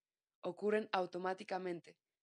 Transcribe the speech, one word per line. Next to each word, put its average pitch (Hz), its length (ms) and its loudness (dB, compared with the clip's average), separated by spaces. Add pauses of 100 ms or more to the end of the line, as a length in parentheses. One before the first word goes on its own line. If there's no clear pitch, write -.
(420)
Ocurren 208 500 0
automáticamente, 185 1080 -2 (260)